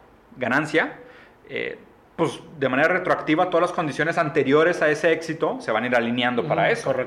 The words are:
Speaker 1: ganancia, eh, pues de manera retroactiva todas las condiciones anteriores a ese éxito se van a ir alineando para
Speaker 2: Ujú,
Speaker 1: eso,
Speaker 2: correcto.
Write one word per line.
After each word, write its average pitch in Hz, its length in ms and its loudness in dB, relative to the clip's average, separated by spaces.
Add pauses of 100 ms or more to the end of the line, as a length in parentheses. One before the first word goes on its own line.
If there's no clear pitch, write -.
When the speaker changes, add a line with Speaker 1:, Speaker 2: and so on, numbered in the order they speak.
(360)
Speaker 1:
ganancia, 151 640 -2 (500)
eh, 120 300 -8 (380)
pues 143 240 -2 (180)
de 135 100 0
manera 135 200 2
retroactiva 165 600 0
todas 170 200 2
las - 20 -6
condiciones 160 480 -2
anteriores 156 640 2
a 156 80 4
ese 160 220 2
éxito 165 480 -4
se - 100 -6
van 110 140 0
a - 20 -4
ir 123 80 0
alineando 120 540 0
para 101 160 2
Speaker 2:
Ujú, 180 80 2
Speaker 1:
eso, - 140 -4
Speaker 2:
correcto. 127 200 -2